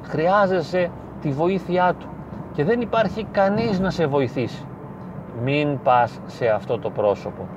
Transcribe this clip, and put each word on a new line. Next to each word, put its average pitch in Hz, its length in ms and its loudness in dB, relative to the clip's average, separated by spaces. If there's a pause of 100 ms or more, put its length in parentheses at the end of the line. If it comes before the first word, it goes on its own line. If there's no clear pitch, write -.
Χρειάζεσαι 180 880 2 (300)
τη 151 100 0
βοήθειά 175 640 2
του - 140 -8 (460)
και 147 100 0
δεν 233 180 2
υπάρχει 220 500 0
κανείς 202 480 2
να 185 100 2
σε 165 160 2
βοηθήσει. 135 600 0 (760)
Μην 143 380 0
πας 123 440 4
σε - 220 -2
αυτό 107 320 0
το 110 100 -4
πρόσωπο. 98 680 0